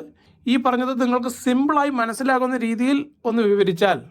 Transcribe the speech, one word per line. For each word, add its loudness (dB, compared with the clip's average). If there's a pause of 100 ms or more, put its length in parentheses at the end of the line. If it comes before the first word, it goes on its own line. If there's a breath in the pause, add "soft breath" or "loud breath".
(460 soft breath)
ഈ 2 (100)
പറഞ്ഞത് 0
നിങ്ങൾക്ക് 0 (120)
സിമ്പിളായി 2
മനസ്സിലാകുന്ന -2
രീതിയിൽ 0 (300)
ഒന്ന് 0
വിവരിച്ചാൽ, 2 (120)